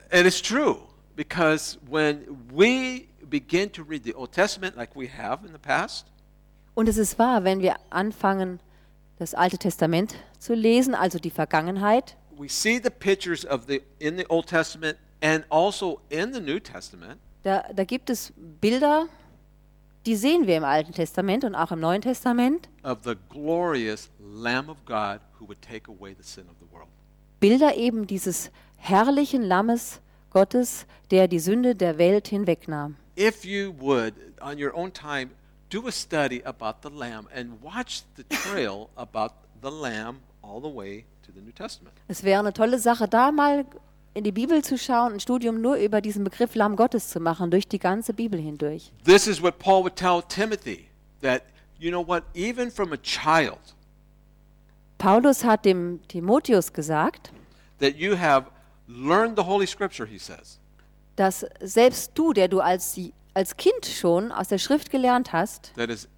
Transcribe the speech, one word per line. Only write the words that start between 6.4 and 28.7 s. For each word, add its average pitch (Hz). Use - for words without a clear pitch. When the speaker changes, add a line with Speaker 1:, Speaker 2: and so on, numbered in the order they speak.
Speaker 2:
Und 220
es 208
ist 214
wahr, 233
wenn 190
wir 185
anfangen, 190
das 170
Alte 180
Testament 170
zu -
lesen, 233
also 185
die 170
Vergangenheit, 190
Speaker 1:
we 143
see 233
the 247
pictures 180
of 127
the, 139
in 156
the 180
Old 165
Testament 160
and 156
also 180
in 175
the 254
New 160
Testament 90
Speaker 2:
da, 190
da 190
gibt 247
es -
Bilder, 262
die 226
sehen 277
wir 175
im 156
Alten 151
Testament 196
und 214
auch 165
im 165
Neuen 170
Testament. 247
Speaker 1:
of 127
the 120
glorious 147
Lamb 117
of 156
God 107
who 110
would 101
take 113
away 98
the 92
sin -
of 85
the 85
world. 80
Speaker 2:
Bilder 262
eben 226
dieses 185